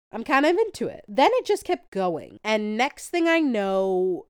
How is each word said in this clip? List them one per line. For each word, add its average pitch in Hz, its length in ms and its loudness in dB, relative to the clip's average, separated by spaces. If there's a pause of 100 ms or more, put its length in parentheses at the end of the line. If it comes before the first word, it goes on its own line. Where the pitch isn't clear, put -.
(120)
I'm 226 120 -8
kind 285 220 2
of 339 120 4
into 403 300 -2
it. - 200 -12
Then 262 260 4
it 494 120 0
just 403 200 -2
kept - 260 -6
going. 175 520 -6
And 214 340 -2
next - 320 -4
thing 339 180 0
I 330 140 4
know, 190 880 0